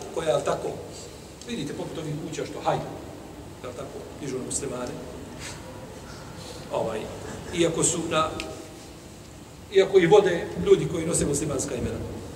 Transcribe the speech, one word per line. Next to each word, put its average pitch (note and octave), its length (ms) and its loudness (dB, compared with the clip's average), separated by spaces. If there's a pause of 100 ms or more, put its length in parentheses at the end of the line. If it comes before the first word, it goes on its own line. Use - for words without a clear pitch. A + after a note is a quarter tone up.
(160)
koja, D#3+ 140 0
jel C#3+ 160 4
tako, - 220 0 (800)
vidite G#3+ 260 -4
poput - 240 -6
ovih D3+ 160 -4 (160)
kuća - 160 -4
što - 180 -8
hajdu, - 220 2 (760)
jel B2+ 80 -8
tako, - 280 -8 (220)
dižu B2+ 160 -4
na B2 80 -4
muslimane. B2 460 -4 (1800)
Ovaj, A2+ 260 -2 (540)
iako E3+ 300 4
su - 140 4 (120)
na, D#3+ 200 4 (1400)
iako F#3+ 260 10
i E3+ 80 8
vode F#3+ 400 8 (180)
ljudi F3 260 8
koji E3 160 0
nose E3 180 2
muslimanska C#3+ 500 0
imena. A2+ 220 -2 (380)